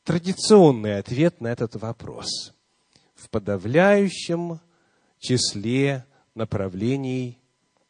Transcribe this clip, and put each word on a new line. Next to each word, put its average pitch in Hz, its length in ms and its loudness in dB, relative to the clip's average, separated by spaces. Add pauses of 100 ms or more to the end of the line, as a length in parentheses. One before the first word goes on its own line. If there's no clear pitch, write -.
традиционный 165 920 4
ответ 131 420 -2
на 113 80 -8
этот 117 300 -6
вопрос - 760 -12 (640)
в - 140 -20
подавляющем 170 1300 0 (580)
числе 127 880 -2 (300)
направлений 120 1040 -4 (480)